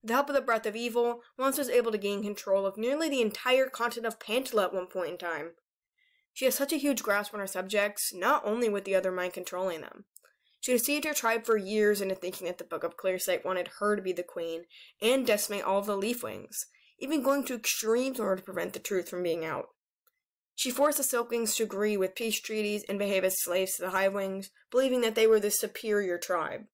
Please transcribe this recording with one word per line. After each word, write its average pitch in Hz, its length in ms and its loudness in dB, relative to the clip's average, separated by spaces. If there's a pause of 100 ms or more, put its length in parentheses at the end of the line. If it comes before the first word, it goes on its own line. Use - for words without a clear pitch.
With 220 80 -12
the 226 60 2
help 277 140 4
of 285 60 -2
the 269 60 6
Breath 226 240 2
of 214 120 -2
Evil, 233 440 0 (160)
Wasp 269 220 0
was 269 100 0
able 233 240 4
to 214 60 0
gain 202 240 -2
control 196 420 0
of 196 140 -2
nearly 285 300 0
the 277 120 2
entire 254 480 2
continent 226 380 -4
of 220 140 -6
Pantala 233 440 0
at 175 80 -2
one 185 140 -4
point 180 240 -4
in 175 80 -8
time. 165 320 -6 (840)
She - 120 -6
has 254 100 4
such 277 180 -2
a 320 60 0
huge 269 240 2
grasp 208 320 0
on 208 60 -6
her 196 80 -4
subjects, 202 640 -2
not 226 320 2
only 226 220 2
with 202 160 -2
the 196 100 -2
other 185 160 4
mind 180 220 -2
controlling 180 480 -6
them. - 240 -16 (560)
She - 120 0
deceived 285 320 2
her 302 100 -2
tribe 226 300 0
for 226 120 4
years 208 440 2
into 190 140 0
thinking 185 320 -8
that 175 120 -4
the 175 60 -12
Book - 200 -6
of 170 120 -4
Clearsight 185 480 0
wanted 185 260 -2 (100)
her 208 160 2
to 196 60 -6
be 185 100 -2
the 175 100 -4
queen 165 420 -6 (380)
and 247 240 2
decimate 208 380 0
all 196 140 2
of 202 80 -2
the 208 100 0
Leafwings, 196 680 -6 (320)
even 269 240 -2
going 277 220 2
to 269 100 -4
extremes 247 640 0
in 220 60 -2
order 196 120 0
to 190 60 -10
prevent 180 300 -6
the 185 60 -8
truth 180 300 -2
from 180 140 -4
being 165 220 0
out. 160 240 -6 (840)
She - 160 -2
forced 285 280 4
the 285 60 0
Silkwings 233 520 0
to 226 60 0
agree 208 340 0
with 190 200 0
peace 226 240 -2
treaties 208 480 -4
and 196 100 -2
behave 196 240 2
as 185 180 2
slaves 185 360 0
to - 60 -6
the 185 80 -4
Hivewings, 196 580 0 (220)
believing 254 320 4
that 226 120 2
they 220 120 6
were 220 120 8
the 208 140 2
superior 208 680 -2
tribe. 175 440 -2 (120)